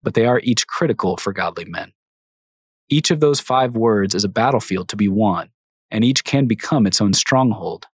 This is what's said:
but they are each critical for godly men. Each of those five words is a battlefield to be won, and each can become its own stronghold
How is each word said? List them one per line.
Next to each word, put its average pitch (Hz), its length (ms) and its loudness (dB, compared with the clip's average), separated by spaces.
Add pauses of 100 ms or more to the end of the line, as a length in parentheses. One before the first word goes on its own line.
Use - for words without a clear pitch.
but - 120 -4
they 113 120 4
are 123 140 2
each - 260 -2
critical 98 500 -2
for - 160 -6
godly 85 320 -6
men. 85 280 -12 (960)
Each 151 220 2
of 160 100 2
those 147 200 4
five 127 360 0
words 107 380 2
is 101 100 -2
a 101 40 0
battlefield 107 640 -2
to 107 60 -8
be 104 120 2
won, 101 420 0 (400)
and 113 140 0
each 131 200 0
can 139 220 0
become 113 400 0
its - 140 0
own 101 140 2
stronghold 110 720 0 (120)